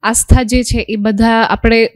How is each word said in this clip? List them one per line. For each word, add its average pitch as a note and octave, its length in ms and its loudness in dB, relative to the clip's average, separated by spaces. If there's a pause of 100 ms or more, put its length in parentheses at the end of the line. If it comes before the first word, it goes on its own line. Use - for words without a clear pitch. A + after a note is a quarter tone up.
આસ્થા A#3+ 400 2
જે B3 200 0
છે A#3 260 -4
એ A3 60 -6
બધા G#3+ 320 0
આપણે A3+ 680 0